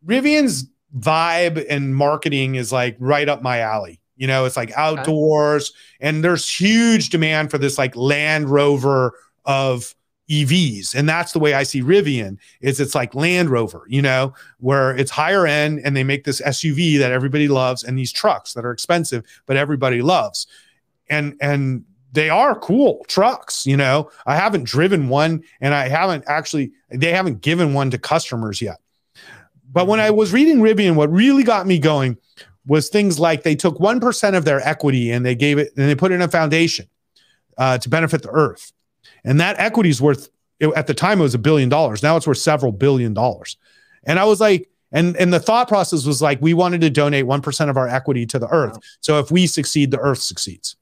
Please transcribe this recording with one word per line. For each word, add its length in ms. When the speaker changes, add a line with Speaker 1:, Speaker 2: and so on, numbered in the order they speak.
Speaker 1:
Rivian's 640
vibe 680
and 260
marketing 600
is, 180
like, 260
right 300
up 120
my 180
alley. 420
You 100
know, 180
it's, 120
like, 140
Speaker 2:
Okay. 100
Speaker 1:
outdoors, 880
and 220
there's 240
huge 600
demand 400
for 80
this, 200
like, 180
Land 540
Rover 640
of 500
E 180
Vs. 500
And 120
that's 260
the 60
way 140
I 100
see 180
Rivian, 560
is 180
it's 160
like 180
Land 360
Rover, 400
you 120
know, 320
where 360
it's 160
higher 340
end, 380
and 140
they 80
make 180
this 220
S 180
U 100
V 240
that 140
everybody 380
loves, 340
and 160
these 120
trucks 420
that 100
are 80
expensive, 540
but 100
everybody 440
loves. 460
And, 320
and 420
they 160
are 280
cool 520
trucks, 580
you 80
know. 340
I 120
haven't 260
driven 460
one, 340
and 140
I 160
haven't 360
actually, 460
they 220
haven't 300
given 320
one 180
to 60
customers 640
yet. 160
But 140
when 120
I 100
was 220
reading 280
Rivian, 360
what 160
really 320
got 240
me 120
going 360
was 220
things 320
like 240
they 120
took 220
one 220
percent 380
of 80
their 200
equity 460
and 140
they 100
gave 220
it, 180
and 140
they 60
put 180
it 20
in 60
a 80
foundation, 580
uh, 220
to 100
benefit 320
the 80
earth. 420
And 140
that 180
equity 320
is 120
worth, 260
it, 160
at 100
the 80
time, 280
it 20
was 100
a 60
billion 300
dollars. 340
Now 140
it's 100
worth 120
several 340
billion 400
dollars. 420
And 160
I 60
was 160
like, 280
and, 240
and 180
the 60
thought 300
process 360
was 160
like, 200
we 120
wanted 280
to 80
donate 360
one 160
percent 280
of 80
our 100
equity 400
to 100
the 120
earth. 240
Speaker 2:
Wow. 80
Speaker 1:
So 200
if 120
we 160
succeed, 440
the 80
earth 200
succeeds. 640